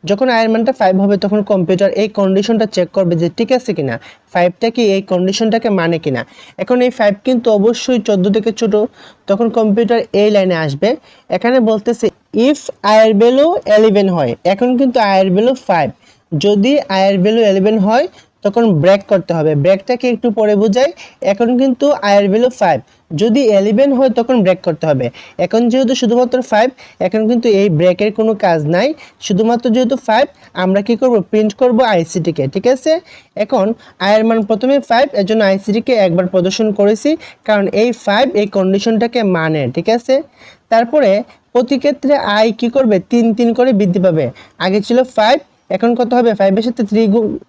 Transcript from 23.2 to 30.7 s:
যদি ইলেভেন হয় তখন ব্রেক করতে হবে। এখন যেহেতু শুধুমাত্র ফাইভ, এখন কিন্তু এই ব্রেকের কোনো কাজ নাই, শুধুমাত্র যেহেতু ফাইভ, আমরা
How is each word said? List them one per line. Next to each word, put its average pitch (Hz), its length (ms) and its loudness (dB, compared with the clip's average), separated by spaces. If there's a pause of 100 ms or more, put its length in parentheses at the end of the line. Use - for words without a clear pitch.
যদি 220 200 2 (180)
ইলেভেন 220 380 2
হয় 262 220 2
তখন 240 160 0 (100)
ব্রেক 185 220 0
করতে 160 220 -4
হবে। 127 180 0 (380)
এখন 220 160 0 (100)
যেহেতু 262 300 0
শুধুমাত্র 247 360 0 (140)
ফাইভ, 220 180 2 (380)
এখন 220 220 -2
কিন্তু 240 180 0 (140)
এই 202 60 2 (120)
ব্রেকের 180 400 0
কোনো 220 120 0 (140)
কাজ 170 140 2 (160)
নাই, 214 120 0 (380)
শুধুমাত্র 226 400 0 (100)
যেহেতু 254 200 0 (120)
ফাইভ, 233 180 2 (380)
আমরা 190 240 0